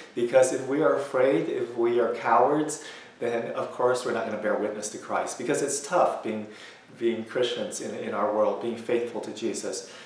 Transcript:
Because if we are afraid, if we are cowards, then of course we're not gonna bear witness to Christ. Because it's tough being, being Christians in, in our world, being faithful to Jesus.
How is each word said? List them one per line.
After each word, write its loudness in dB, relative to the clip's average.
Because 6
if -2
we 2
are 6
afraid, 2
if -4
we 4
are 2
cowards, 2
then -2
of -6
course 2
we're -2
not -2
gonna -6
bear 2
witness -2
to -10
Christ. -4
Because 0
it's -2
tough 2
being, -4
being 0
Christians -2
in, -8
in -6
our 0
world, 2
being -4
faithful -2
to -8
Jesus. -6